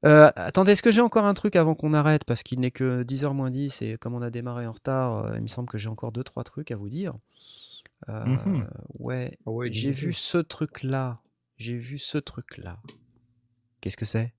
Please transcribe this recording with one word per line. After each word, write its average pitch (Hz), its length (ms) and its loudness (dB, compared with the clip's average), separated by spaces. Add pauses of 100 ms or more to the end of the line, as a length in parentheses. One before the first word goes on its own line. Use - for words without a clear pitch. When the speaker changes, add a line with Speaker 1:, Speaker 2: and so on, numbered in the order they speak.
Speaker 1:
Euh, 151 300 12
attendez, 185 380 4
est-ce 196 100 4
que 233 80 6
j'ai 214 100 6
encore 226 240 4
un 202 100 4
truc 208 200 -2
avant 160 220 6
qu'on 156 180 0
arrête ? 151 300 4
Parce - 180 -2
qu'il - 160 -6
n'est 127 140 0
que 127 320 -2
dix 131 200 -6
heures 139 100 -2
moins 131 160 -2
dix 135 320 -4
et 110 140 -6
comme 123 180 -8
on 120 80 -6
a 120 80 -6
démarré 120 360 -8
en 113 60 -8
retard, 123 540 -2
euh, 110 100 -4
il 113 60 -6
me 110 40 -6
semble 120 220 -8
que 110 100 -8
j'ai 104 100 -6
encore 113 220 -8
deux, 120 140 -6
trois - 180 -12
trucs 147 300 -12
à 113 40 -8
vous 101 120 -10
dire. 156 240 -8 (960)
Euh, 110 160 -8
Speaker 2:
Mhm. 131 420 -2 (320)
Speaker 1:
ouais, 127 340 -8 (140)
Speaker 3:
Ah 110 40 -8
ouais, 117 200 -4
Speaker 1:
j'ai 117 220 -2
Speaker 3:
dis-nous 139 160 -4
Speaker 1:
vu 175 60 -4
Speaker 3:
tout. - 40 -6
Speaker 1:
ce - 200 -2
truc-là. 131 840 -6 (380)
J'ai 120 180 -8
vu 123 220 -12
ce - 200 -6
truc-là. - 600 -14 (1000)
Qu'est-ce - 160 -6
que - 80 -6
c'est ? 113 340 -4